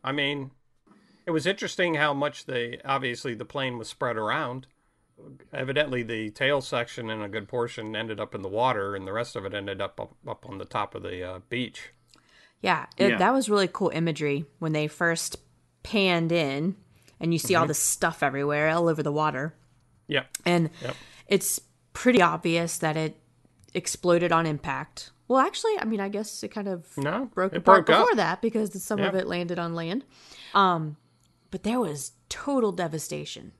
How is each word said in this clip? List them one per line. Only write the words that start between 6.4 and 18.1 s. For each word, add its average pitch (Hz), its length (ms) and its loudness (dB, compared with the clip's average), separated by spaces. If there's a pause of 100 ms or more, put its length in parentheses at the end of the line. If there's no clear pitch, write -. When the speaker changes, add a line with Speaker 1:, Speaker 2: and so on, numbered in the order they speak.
Speaker 1:
section 120 480 -6
and 110 140 -6
a 104 60 -8
good 101 200 -8
portion 117 480 -4
ended 110 240 -6
up 107 140 -6
in 101 80 -8
the 98 60 -8
water, 104 460 0
and 95 120 -8
the 95 60 -6
rest 120 240 -6
of 98 100 -8
it 95 80 -8
ended 98 260 -6
up, 98 180 -6
up, - 160 -10 (140)
up - 180 -12
on 98 120 -12
the 95 80 -10
top 104 280 -4
of 98 80 -10
the, 92 200 -8
uh, 92 160 -10 (100)
beach. - 440 -6 (680)
Speaker 2:
Yeah, 165 260 0 (120)
it, - 140 6
Speaker 3:
Yeah. 110 60 0
Speaker 2:
that 202 140 4
was 262 160 2
really 202 200 4
cool 185 220 -2
imagery 147 540 0 (140)
when 160 140 -2
they 151 140 0
first 165 500 -2 (460)
panned 175 500 2
in, 160 440 0 (440)
and 165 120 0
you 165 60 2
see 175 160 0
all 165 80 6
Speaker 1:
Mm-hmm. 156 60 2
Speaker 2:
this 147 100 0
stuff - 440 0